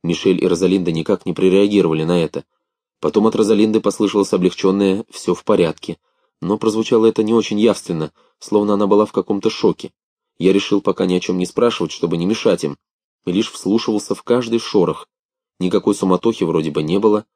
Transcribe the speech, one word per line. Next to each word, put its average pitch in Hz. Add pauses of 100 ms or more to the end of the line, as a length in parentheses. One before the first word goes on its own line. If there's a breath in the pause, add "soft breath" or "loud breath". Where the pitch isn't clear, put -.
Мишель 87
и 92
Розалинда 90
никак 80
не 90
прореагировали 95
на 85
это. 73 (540)
Потом 104
от 110
Розалинды 107
послышалось 101
облегченное 98
«все -
в -
порядке». 87 (440)
Но 95
прозвучало 113
это 110
не 107
очень 107
явственно, 90 (280)
словно 104
она 101
была 104
в -
каком-то 101
шоке. - (460)
Я 90
решил 98
пока 95
ни 92
о 92
чем 92
не 90
спрашивать, 110
чтобы 87
не 85
мешать 104
им, 71 (480)
и 90
лишь 104
вслушивался 104
в -
каждый 117
шорох. 87 (520)
Никакой 92
суматохи 98
вроде 82
бы 76
не 80
было. 107 (100)